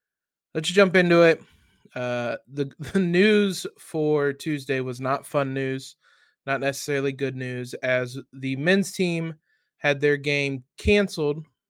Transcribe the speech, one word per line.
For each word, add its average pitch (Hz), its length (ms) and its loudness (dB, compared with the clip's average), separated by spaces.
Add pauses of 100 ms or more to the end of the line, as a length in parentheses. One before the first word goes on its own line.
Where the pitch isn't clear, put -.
(560)
Let's 160 140 -4
jump 185 260 4
into 175 260 6
it. 165 180 6 (540)
Uh, 123 440 -4 (140)
the, 139 240 -4
<laughs> - 40 -16
the 170 200 -2
news 190 680 4 (100)
for 151 560 0
Tuesday 139 480 -4
was 127 180 -8
not 131 280 -4
fun 139 260 -2
news, 135 440 -6 (500)
not 135 140 -2
necessarily 139 500 -2
good 131 240 -6
news, 127 400 -8
as 127 420 -2 (160)
the 135 220 -6
men's 180 360 2
team 165 440 -2 (420)
had 143 240 -2
their 147 160 2
game 139 460 -2 (160)
canceled 170 640 0 (240)